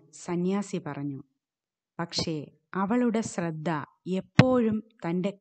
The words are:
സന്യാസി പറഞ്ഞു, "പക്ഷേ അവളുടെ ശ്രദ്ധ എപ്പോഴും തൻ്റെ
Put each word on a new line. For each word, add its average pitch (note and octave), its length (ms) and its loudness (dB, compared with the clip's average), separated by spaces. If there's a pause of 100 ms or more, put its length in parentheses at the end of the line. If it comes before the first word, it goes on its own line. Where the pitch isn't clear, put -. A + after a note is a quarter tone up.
(120)
സന്യാസി F#3 640 0
പറഞ്ഞു, C#3+ 440 -6 (760)
"പക്ഷേ E3+ 380 -2 (360)
അവളുടെ A3+ 480 4
ശ്രദ്ധ E3+ 480 -2 (380)
എപ്പോഴും A3 760 2 (220)
തൻ്റെ F3 360 -2